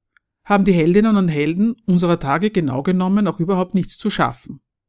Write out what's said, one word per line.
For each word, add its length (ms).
haben 220
die 80
Heldinnen 420
und 140
Helden 560
unserer 340
Tage 300
genau 340
genommen 440
auch 120
überhaupt 360
nichts 220
zu 120
schaffen. 500